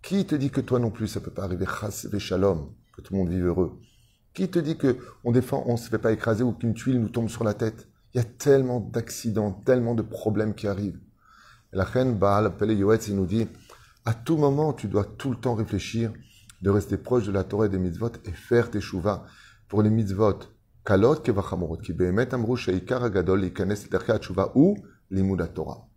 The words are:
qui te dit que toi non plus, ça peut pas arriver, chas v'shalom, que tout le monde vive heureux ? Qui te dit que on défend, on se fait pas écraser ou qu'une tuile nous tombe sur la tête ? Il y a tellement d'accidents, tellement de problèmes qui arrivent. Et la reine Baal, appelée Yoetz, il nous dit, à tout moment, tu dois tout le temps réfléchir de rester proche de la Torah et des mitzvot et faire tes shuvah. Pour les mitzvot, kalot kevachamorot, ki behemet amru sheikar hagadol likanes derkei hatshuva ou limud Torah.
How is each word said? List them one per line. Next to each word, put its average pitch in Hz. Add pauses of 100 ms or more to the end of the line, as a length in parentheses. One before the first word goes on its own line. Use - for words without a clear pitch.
qui 190
te -
dit 135
que 143
toi 123
non 120
plus, 107
ça -
peut -
pas -
arriver, 92
chas -
v'shalom, 92 (200)
que -
tout -
le 95
monde 85
vive 90
heureux ? 87 (540)
Qui 185
te 180
dit 156
que 131 (260)
on 120
défend, 123
on 120
se -
fait 110
pas 113
écraser 110
ou 123
qu'une 117
tuile 123
nous 107
tombe 117
sur -
la 104
tête ? - (240)
Il 127
y -
a 117
tellement 131
d'accidents, 107
tellement 120
de 110
problèmes 107
qui -
arrivent. 98 (720)
Et -
la 92
reine 127
Baal, 101
appelée 104
Yoetz, 104
il 101
nous 95
dit, 107 (580)
à 113
tout 160
moment, 147
tu -
dois 101
tout -
le 113
temps 120
réfléchir 110 (480)
de 95
rester 101
proche 117
de 101
la 95
Torah 104
et -
des 95
mitzvot 92 (120)
et 87
faire 117
tes 107
shuvah. 95 (440)
Pour 104
les 107
mitzvot, 104 (460)
kalot 110
kevachamorot, 90
ki 101
behemet 92
amru 123
sheikar 120
hagadol 95
likanes 95
derkei 98
hatshuva 95
ou 180 (340)
limud 95 (120)
Torah. 78